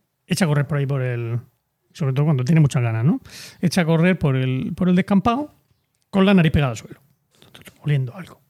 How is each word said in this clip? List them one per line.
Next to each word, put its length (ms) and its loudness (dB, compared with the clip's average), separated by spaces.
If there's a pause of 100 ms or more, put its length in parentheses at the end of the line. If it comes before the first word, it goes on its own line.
(280)
echa 180 -2
a 20 0
correr 200 0
por 100 -4
ahí 80 -2
por 160 -4
el, 380 -4 (540)
sobre 200 -4
todo 120 0
cuando 200 0
tiene 160 4
muchas 220 2
ganas, 200 -2
¿no? 160 2 (420)
Echa 200 0
a 40 0
correr 320 2
por 200 0
el, 380 -4
por 120 -2
el 80 2
descampado 580 0 (560)
con 160 2
la 80 4
nariz 200 6
pegada 180 2
al 60 -10
suelo, 240 -20 (800)
oliendo 340 -2
algo, 240 -20 (100)